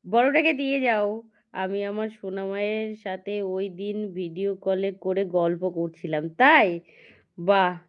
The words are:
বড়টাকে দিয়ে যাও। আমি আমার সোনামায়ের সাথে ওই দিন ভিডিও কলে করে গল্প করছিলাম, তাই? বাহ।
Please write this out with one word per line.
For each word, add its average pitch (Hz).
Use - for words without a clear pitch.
বড়টাকে 277
দিয়ে 269
যাও। 220
আমি 196
আমার 214
সোনামায়ের 208
সাথে 202
ওই 190
দিন 202
ভিডিও 185
কলে 196
করে 190
গল্প 175
করছিলাম, 165
তাই? 226
বাহ। 180